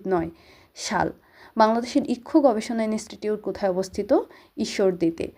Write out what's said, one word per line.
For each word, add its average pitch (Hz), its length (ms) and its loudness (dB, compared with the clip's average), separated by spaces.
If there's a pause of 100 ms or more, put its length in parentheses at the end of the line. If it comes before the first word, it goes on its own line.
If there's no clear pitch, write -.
নয়? 170 220 0 (460)
শাল। - 360 0 (460)
বাংলাদেশের 233 520 2
ইক্ষু 285 320 0
গবেষণা 226 420 2
ইনস্টিটিউট 214 580 -4
কোথায় 190 300 -2
অবস্থিত? 196 480 0 (380)
ঈশ্বরদীতে। 180 800 -2